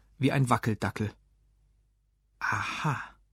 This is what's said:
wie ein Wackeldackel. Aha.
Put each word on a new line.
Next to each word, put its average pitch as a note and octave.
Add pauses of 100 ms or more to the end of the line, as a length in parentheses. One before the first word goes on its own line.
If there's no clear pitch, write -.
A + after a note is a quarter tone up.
(180)
wie C#3
ein C3+
Wackeldackel. G#2+ (1300)
Aha. A2 (340)